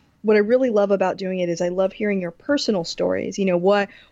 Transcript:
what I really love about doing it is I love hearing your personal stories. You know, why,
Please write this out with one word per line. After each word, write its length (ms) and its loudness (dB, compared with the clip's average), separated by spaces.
what 160 4
I 20 6
really 300 2
love 220 2
about 260 0
doing 220 -6
it 100 0
is 120 -4
I 80 0
love 240 0
hearing 280 -2
your 100 -6
personal 540 -2
stories. 520 -4
You 80 -2
know, 120 2
why, 300 2